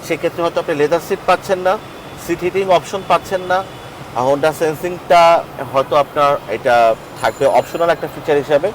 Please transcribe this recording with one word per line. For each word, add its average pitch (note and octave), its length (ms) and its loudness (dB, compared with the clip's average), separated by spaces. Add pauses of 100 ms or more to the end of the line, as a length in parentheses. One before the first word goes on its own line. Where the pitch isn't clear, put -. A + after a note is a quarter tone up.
সেক্ষেত্রে E3 360 -2
হয়তো E3+ 160 0
আপনি E3 160 -2
লেদার D3 240 2 (100)
সিট F#3+ 160 -2
পাচ্ছেন F3+ 340 0
না, F#3 180 2 (500)
সিট E3+ 140 -4
হিটিং F#3+ 280 -2
অপশন F3+ 380 0
পাচ্ছেন F#3 340 0
না, F#3 220 -2 (520)
আর B2+ 180 2
Honda D3 260 0
সেন্সিংটা E3+ 840 4 (300)
হয়তো C3+ 220 0
আপনার C#3+ 420 2 (120)
এটা A2+ 460 4 (260)
থাকবে A#2+ 240 0
অপশনাল D#3+ 440 2
একটা D#3+ 260 0
ফিচার D3 220 0
হিসাবে D3 380 2